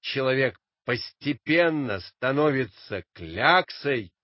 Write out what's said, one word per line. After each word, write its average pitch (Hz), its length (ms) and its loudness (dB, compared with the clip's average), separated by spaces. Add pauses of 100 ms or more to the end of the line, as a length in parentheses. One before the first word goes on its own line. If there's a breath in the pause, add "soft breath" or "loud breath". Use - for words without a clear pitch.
Человек 131 580 0 (260)
постепенно 143 1120 -2
становится 131 1040 -2 (100)
кляксой 120 1000 0 (100)